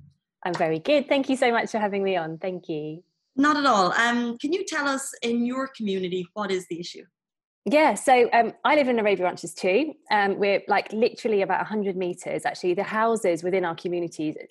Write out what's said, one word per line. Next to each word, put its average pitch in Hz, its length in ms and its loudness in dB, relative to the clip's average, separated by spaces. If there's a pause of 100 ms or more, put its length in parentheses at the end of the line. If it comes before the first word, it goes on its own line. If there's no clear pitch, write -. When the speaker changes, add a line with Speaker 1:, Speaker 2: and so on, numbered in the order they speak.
(440)
Speaker 1:
I'm 180 120 -4
very 160 240 0
good. 285 280 2
Thank 277 220 0
you 262 80 0
so 247 140 2
much 226 200 0
for 226 80 -2
having 202 240 0
me 190 140 0
on. 160 220 -4
Thank 185 280 -8
you. 156 360 -8 (320)
Speaker 2:
Not 294 220 4
at 285 80 0
all. 202 280 4
Um, 240 440 0
can 294 140 -6
you 392 160 -2
tell 294 200 -4
us, 269 340 -4
in 233 240 0
your 262 240 -4
community, 185 640 -4
what 202 180 -4
is 185 160 -2
the 165 120 -8
issue? - 260 -14 (600)
Speaker 1:
Yeah, 277 280 4
so, 247 400 4
um, 233 200 4 (120)
I 269 100 4
live 285 120 4
in 247 100 2
Arabia 202 280 2
Ranches 170 280 -6
too. 226 400 0 (160)
Um, 202 300 2
we're, 254 280 2
like, 202 240 0
literally 220 520 0
about 175 180 0
a - 20 -4
hundred 196 320 -2
meters, 175 480 -4
actually. 175 300 -2
The 190 100 -2
houses 196 600 0
within 180 220 0
our 165 100 -4
communities, 165 600 -6 (160)